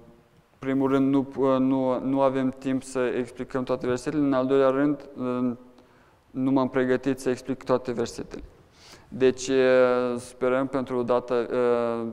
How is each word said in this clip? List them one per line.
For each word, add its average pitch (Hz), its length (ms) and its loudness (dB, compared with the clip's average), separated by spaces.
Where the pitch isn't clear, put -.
primul 135 320 0
rând, 135 240 2
nu, 135 440 0
nu, 131 420 0
nu 135 200 -2
avem 131 300 2
timp 131 320 -4
să 127 340 -2
explicăm 127 480 -6
toate 127 220 -2
versetele. 143 360 -2
În 139 100 2
al 131 140 2
doilea 135 220 4
rând, 143 400 0
ă, 123 360 -2
nu 131 200 -2
m-am 131 180 2
pregătit 127 520 0
să 135 100 -2
explic 123 340 -6
toate 123 280 0
versetele. - 500 -8
Deci, 127 400 0
ă, 127 680 4
sperăm 127 480 -2
pentru 131 300 -4
o 123 60 0
dată, 123 500 0
ă, 120 600 0